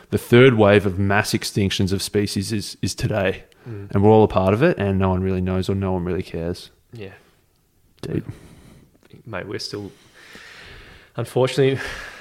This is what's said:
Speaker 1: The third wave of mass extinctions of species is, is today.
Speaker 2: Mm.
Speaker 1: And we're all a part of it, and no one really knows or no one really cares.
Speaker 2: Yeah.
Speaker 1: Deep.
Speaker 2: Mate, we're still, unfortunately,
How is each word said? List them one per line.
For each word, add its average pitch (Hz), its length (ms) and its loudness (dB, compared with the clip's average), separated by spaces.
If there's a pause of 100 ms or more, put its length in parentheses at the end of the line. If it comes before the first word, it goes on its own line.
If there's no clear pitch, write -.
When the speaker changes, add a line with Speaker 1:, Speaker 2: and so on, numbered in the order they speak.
(100)
Speaker 1:
The - 80 -2
third 123 360 6
wave 104 320 6
of 90 120 -4
mass 101 340 0
extinctions 98 600 -2
of 95 100 -4
species 104 500 -4
is, 104 300 -8
is - 120 -4
today. 98 480 -4 (260)
Speaker 2:
Mm. 101 220 -14
Speaker 1:
And 101 120 0
we're 104 80 8
all 110 140 8
a 98 40 2
part 95 260 2
of 113 80 0
it, 175 160 2
and 98 200 0
no 95 120 2
one 92 120 0
really 95 200 -2
knows 92 260 -2
or 98 60 -2
no 98 180 -2
one 90 120 -4
really 90 180 -4
cares. 85 480 -8 (220)
Speaker 2:
Yeah. 101 200 -18 (920)
Speaker 1:
Deep. - 220 -4 (1040)
Speaker 2:
Mate, 95 220 -10
we're 110 100 -10
still, 104 320 -10 (1300)
unfortunately, 131 640 0 (400)